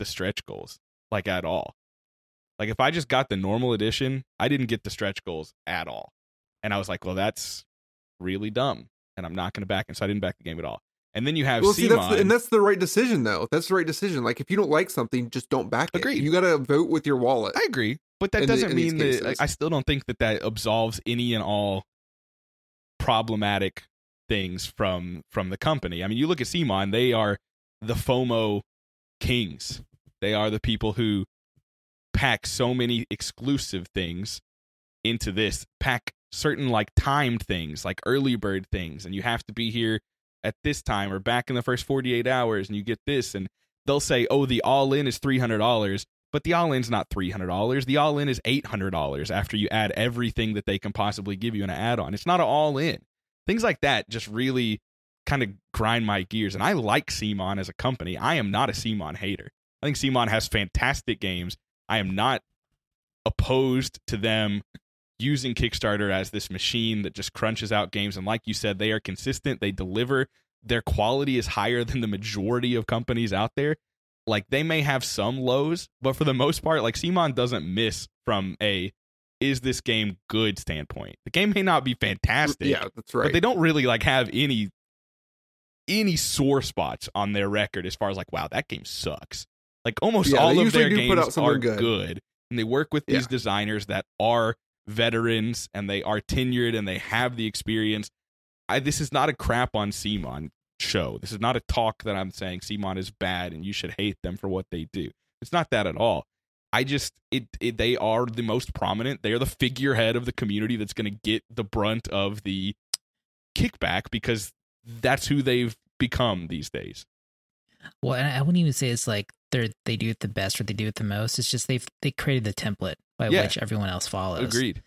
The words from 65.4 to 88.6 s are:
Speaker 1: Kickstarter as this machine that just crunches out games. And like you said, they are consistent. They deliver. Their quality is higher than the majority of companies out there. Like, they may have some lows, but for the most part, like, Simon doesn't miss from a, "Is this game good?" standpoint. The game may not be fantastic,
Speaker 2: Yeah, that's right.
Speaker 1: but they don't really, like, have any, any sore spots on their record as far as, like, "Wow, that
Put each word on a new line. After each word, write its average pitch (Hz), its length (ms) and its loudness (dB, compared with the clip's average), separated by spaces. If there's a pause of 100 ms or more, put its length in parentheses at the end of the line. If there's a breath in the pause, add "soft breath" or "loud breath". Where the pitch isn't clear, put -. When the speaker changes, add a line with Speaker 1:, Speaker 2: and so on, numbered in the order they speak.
Speaker 1:
Kickstarter 104 560 0
as 95 200 0
this 104 200 -6
machine 110 520 -2
that 90 120 -6
just - 180 -8
crunches 110 380 -4
out 104 220 0
games. 101 240 -4
And 95 100 -8
like 113 180 -2
you 110 100 -4
said, 101 240 -2
they 107 120 2
are 110 80 0
consistent. 127 640 -6
They 101 100 0
deliver. 113 560 0 (380)
Their 113 180 0
quality 131 560 2
is 110 100 -2
higher 117 360 0
than 120 160 -2
the 110 80 -2
majority 107 640 -2
of 113 120 0
companies 117 460 0
out 104 240 0
there. 147 200 0 (500)
Like, 104 220 0
they 139 160 0
may 160 180 0
have 135 220 0
some 120 340 -2
lows, 139 500 0 (120)
but 131 160 0
for 160 80 2
the 139 100 4
most 143 260 2
part, 160 220 2
like, 113 140 0
Simon 170 360 2
doesn't 123 340 0
miss 101 420 -2 (160)
from 95 360 -2
a, 98 320 0 (480)
"Is 135 200 2
this 123 200 -2
game 107 360 0 (120)
good?" 110 300 2
standpoint. - 640 -8
The - 60 -12
game 202 240 2
may 196 80 2
not 165 220 2
be 127 100 0
fantastic, 117 760 0
Speaker 2:
Yeah, - 260 0
that's - 200 -10
right. 120 100 2
Speaker 1:
but - 80 2
they 170 80 4
don't 226 180 4
really, 156 260 4
like, 117 200 4
have 131 280 4
any, 117 380 2 (1160)
any 202 300 4
sore 139 460 4
spots - 520 -4
on 101 180 0
their 101 160 0
record 101 380 0
as 92 80 -6
far 101 160 0
as, 95 60 -4
like, - 160 -10
"Wow, - 180 -2
that - 160 -4